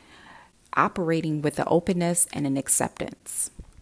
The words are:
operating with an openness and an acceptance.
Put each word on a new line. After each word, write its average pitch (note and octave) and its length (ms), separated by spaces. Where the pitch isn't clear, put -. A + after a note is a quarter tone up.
operating D#3+ 640
with D3 180
an - 80
openness F3 640
and D3 140
an C#3 120
acceptance. - 920